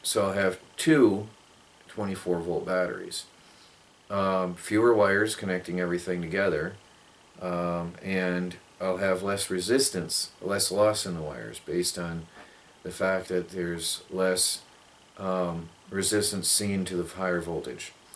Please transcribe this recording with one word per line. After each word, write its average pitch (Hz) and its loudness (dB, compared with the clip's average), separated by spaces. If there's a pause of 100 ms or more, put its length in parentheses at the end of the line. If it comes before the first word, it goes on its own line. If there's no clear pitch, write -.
so 101 2
I'll 95 0
have 95 0 (160)
two 110 6 (640)
twenty-four 92 -2
volt 87 -2
batteries. 90 -4 (840)
Um, 95 0
fewer 113 4
wires 104 4
connecting 90 -4
everything 87 -2
together, 85 0 (680)
um, 87 -2
and 90 -2 (260)
I'll 92 0
have 95 0
less 98 -2
resistance, 92 0 (100)
less 98 0
loss 104 2
in 92 -4
the 80 -6
wires 60 -10
based 87 0
on 82 -6 (580)
the 92 -8
fact 95 0
that 90 -2
there's 85 -4
less, 92 2 (580)
um, 90 -2 (200)
resistance 98 0
seen 101 2
to 92 -6
the 87 -4
higher 90 0
voltage. 82 -8 (240)